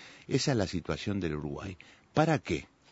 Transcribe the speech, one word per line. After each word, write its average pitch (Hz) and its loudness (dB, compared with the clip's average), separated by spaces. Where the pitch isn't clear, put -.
Esa 139 2
es 123 4
la 95 4
situación 90 -2
del 80 0
Uruguay. 73 -6
¿Para 156 4
qué? - -4